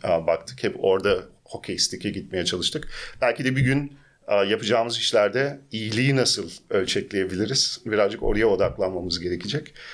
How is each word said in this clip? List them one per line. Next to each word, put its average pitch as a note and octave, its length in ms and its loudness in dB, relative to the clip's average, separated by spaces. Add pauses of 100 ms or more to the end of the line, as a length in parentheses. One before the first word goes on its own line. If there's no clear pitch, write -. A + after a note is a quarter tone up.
e, E2 220 2
baktık. E2+ 380 -2
Hep F#2+ 140 -2
orada F#2+ 400 2 (260)
hokey F#2+ 340 -10
stick'e - 320 -2
gitmeye F2+ 340 -4
çalıştık. F2+ 440 -4 (320)
Belki B2 240 0
de C3 120 0
bir C3+ 60 2
gün, C3+ 300 2 (360)
e, G#2 60 2
yapacağımız A2 640 2
işlerde A#2+ 640 2 (120)
iyiliği A2 440 2
nasıl G#2+ 340 2 (200)
ölçekleyebiliriz? G2 1160 0
Birazcık G#2+ 360 2
oraya A2 240 2
odaklanmamız F#2 720 0
gerekecek. F2+ 540 -6 (180)